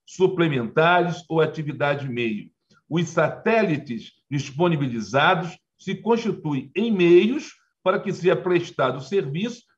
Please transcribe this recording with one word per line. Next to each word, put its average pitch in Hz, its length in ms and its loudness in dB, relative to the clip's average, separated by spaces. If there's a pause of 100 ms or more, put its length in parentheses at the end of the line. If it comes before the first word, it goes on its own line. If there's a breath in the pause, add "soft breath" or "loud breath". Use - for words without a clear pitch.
suplementares 165 1200 2
ou 160 120 0
atividade 143 680 -4
meio. 117 420 -6 (380 soft breath)
Os 160 200 -2
satélites 165 1080 -2 (140)
disponibilizados 143 1300 0 (220)
se 185 160 -8
constituem 190 800 -4
em 226 160 -2
meios 196 600 4 (320)
para 196 160 0
que 196 120 -6
seja 170 220 2
prestado 165 640 -2
o 143 40 -10
serviço 180 600 -4 (160)